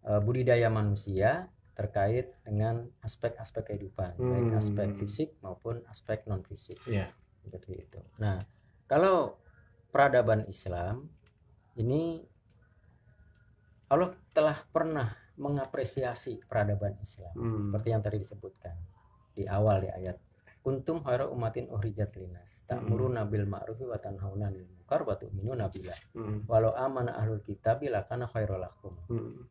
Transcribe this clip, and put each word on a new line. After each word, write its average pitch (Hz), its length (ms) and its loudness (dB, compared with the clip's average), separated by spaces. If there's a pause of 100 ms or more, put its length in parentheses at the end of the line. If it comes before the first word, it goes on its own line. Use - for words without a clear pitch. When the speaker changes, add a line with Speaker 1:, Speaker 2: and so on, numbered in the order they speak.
Speaker 1:
eh, 104 200 4
budidaya 120 480 6
manusia 107 760 2 (260)
terkait 107 720 0
dengan 113 480 -2 (120)
aspek-aspek 113 680 -6
kehidupan, 95 500 -6
baik 123 320 2
Speaker 2:
Hmm. 110 80 2
Speaker 1:
aspek 104 400 2
fisik 151 420 -4
maupun 113 480 -8
aspek 110 380 -6
non-fisik. - 600 -8
Speaker 2:
Iya. 101 280 -2 (260)
Speaker 1:
Seperti 92 400 -12
itu. - 220 -16 (180)
Nah, 101 220 0 (440)
kalau 165 520 4 (520)
peradaban 123 560 6
Islam 95 640 -4 (680)
ini 160 500 0 (1600)
Allah 180 240 4 (180)
telah 151 260 4 (100)
pernah 156 420 0 (260)
mengapresiasi 131 1080 -2
peradaban 104 560 0
Islam, - 340 -12
Speaker 2:
Hmm. 113 280 -2 (100)
Speaker 1:
seperti 104 180 0
yang 110 140 2
tadi 104 160 -2
disebutkan 98 560 -12 (580)
di 98 140 -4
awal 101 340 4
di 95 80 -4
ayat, 92 300 -8 (420)
"Kuntum 139 400 -2
khaira 135 260 2
ummatin 120 440 -4
ukhrijat 104 440 -2
linnas, 90 460 -16
Speaker 2:
Hmm. - 240 -6
Speaker 1:
ta'muruna 120 400 2
bil 104 220 0
ma'rufi 110 400 -6
wa 117 100 -6
tanhauna 98 540 -4
'anil 92 160 -10
munkar - 360 -2
wa 101 120 -2
tu'minuna 104 540 -4
billah. 90 280 -10 (160)
Speaker 2:
Hmm. 104 320 -6
Speaker 1:
Walau 110 300 4
amana 127 420 -2
ahlul 110 240 -2
kitabi 113 480 0
lakana 120 380 -2
khairul 101 340 -2
lakum." 90 320 -12 (140)
Speaker 2:
Hmm. 110 440 -6